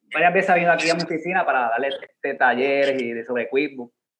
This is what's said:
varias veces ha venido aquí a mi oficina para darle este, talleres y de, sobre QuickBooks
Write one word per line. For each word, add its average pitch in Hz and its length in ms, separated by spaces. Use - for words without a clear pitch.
varias 170 200
veces 190 160
ha 185 60
venido 175 180
aquí 160 160
a 165 60
mi 165 80
oficina 175 420
para 127 240
darle 123 200
este, - 460
talleres 135 680
y 120 120
de, 117 120
sobre 120 240
QuickBooks 135 440